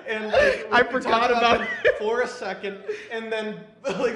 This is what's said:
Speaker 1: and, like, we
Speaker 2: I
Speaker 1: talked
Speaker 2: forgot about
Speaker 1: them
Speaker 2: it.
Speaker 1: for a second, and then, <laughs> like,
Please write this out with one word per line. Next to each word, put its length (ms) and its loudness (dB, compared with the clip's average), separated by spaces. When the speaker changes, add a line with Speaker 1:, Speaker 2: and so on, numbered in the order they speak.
Speaker 1:
and, 180 -4
like, 440 2
we 80 4
Speaker 2:
I 40 8
Speaker 1:
talked 100 2
Speaker 2:
forgot 400 2
about 280 4
Speaker 1:
them 80 -4
Speaker 2:
it. 120 4
Speaker 1:
for 240 0
a 60 0
second, 500 -8
and 200 -6
then, 280 -6
<laughs> 120 -20
like, 320 -2